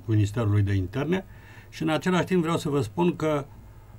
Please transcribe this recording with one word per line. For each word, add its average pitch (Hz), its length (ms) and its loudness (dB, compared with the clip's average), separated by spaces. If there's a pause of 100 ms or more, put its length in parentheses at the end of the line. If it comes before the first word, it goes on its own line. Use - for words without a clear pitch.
Ministerului 104 560 2
de 98 120 2
Interne 113 520 -2 (440)
și, - 120 -14
în 160 80 0
același 160 360 2
timp, 185 160 2
vreau 160 160 0
să 160 120 -4
vă 139 120 2
spun 175 340 0
că, 151 300 0 (540)